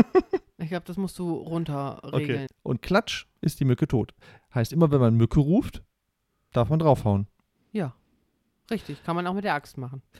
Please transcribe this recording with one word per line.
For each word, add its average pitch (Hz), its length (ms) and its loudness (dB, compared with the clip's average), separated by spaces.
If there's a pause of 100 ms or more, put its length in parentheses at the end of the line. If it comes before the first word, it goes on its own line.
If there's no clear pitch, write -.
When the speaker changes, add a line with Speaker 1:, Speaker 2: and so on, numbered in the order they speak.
(600)
Speaker 1:
Ich 160 100 -8
glaub, 175 140 -6
das 175 120 -12
musst 190 240 -6
du 175 140 -4
runter 151 680 -6
Speaker 2:
Okay. - 140 -6
Speaker 1:
regeln. 139 300 -4 (180)
Speaker 2:
Und 127 180 -4
klatsch - 440 -2 (140)
ist - 200 -2
die 143 40 0
Mücke 131 220 2
tot. 113 260 0 (420)
Heißt, 117 180 -2
immer 160 180 4
wenn 143 100 4
man 117 140 6
Mücke 113 240 4
ruft, 156 460 2 (680)
darf 117 160 2
man 156 120 2
draufhauen. 107 480 2 (440)
Speaker 1:
Ja, 165 220 -6 (760)
richtig. 180 360 -10
Kann 170 100 -4
man 175 140 -4
auch 180 60 -4
mit 202 100 -6
der 185 100 -2
Axt - 240 -10
machen. 127 240 -12 (180)